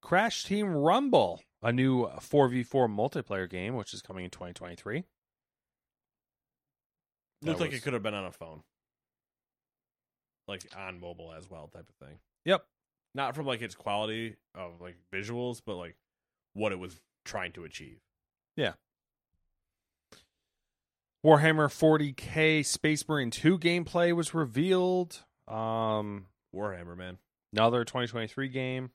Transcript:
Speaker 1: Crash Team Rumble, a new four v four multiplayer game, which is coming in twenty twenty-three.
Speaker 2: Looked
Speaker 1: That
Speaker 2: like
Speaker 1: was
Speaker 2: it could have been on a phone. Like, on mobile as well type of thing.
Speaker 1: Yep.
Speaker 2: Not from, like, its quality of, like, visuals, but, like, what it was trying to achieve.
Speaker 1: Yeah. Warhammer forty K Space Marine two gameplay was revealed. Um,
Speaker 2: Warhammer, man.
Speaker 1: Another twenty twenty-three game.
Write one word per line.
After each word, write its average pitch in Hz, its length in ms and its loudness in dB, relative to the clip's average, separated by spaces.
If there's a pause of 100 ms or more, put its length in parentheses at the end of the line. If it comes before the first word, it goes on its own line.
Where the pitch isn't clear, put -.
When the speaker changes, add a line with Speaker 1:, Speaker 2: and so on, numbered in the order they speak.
Speaker 1:
Crash 196 420 2
Team 202 240 -2
Rumble, 160 720 4 (200)
a 117 100 2
new 127 360 4 (120)
four 143 260 6
v 123 160 0
four 127 260 2
multiplayer 104 600 -4
game, 95 240 -6
which 110 180 -8
is 87 80 -12
coming 95 240 -12
in 90 60 -8
twenty 90 220 -14
twenty-three. 95 500 -8 (2500)
Speaker 2:
Looked 156 160 -2
Speaker 1:
That - 60 -2
Speaker 2:
like 147 80 -4
Speaker 1:
was 127 80 -6
Speaker 2:
it - 20 -18
could 143 120 -4
have 107 100 -4
been 107 100 -2
on 98 100 -4
a 90 60 -8
phone. 80 320 -18 (1800)
Like, 98 180 -12 (120)
on 92 240 -14
mobile 85 360 -16
as 90 140 -18
well 80 160 -18
type 85 220 -20
of - 180 -20
thing. 73 120 -20 (260)
Speaker 1:
Yep. 175 200 2 (520)
Speaker 2:
Not 135 180 -4
from, 147 120 -8
like, 120 160 -4
its 104 120 -10
quality 110 600 -6 (180)
of, 87 260 -14
like, 90 160 -16 (160)
visuals, 117 520 -6
but, 104 100 -8
like, 87 220 -12 (580)
what 104 180 -2
it 90 60 -6
was 90 220 -12 (240)
trying 92 280 -6
to 87 120 -14
achieve. - 340 -16 (580)
Speaker 1:
Yeah. 139 160 -2 (2500)
Warhammer 156 460 8
forty 151 420 4
K 156 500 2
Space - 460 0
Marine 139 220 0
two 180 280 4
gameplay 170 560 2
was 170 200 -2
revealed. 180 880 2 (240)
Um, 110 800 -2 (280)
Speaker 2:
Warhammer, 87 420 -8
man. 90 220 -12 (340)
Speaker 1:
Another 117 320 4
twenty 120 240 -4
twenty-three 120 400 -6
game. 127 460 -6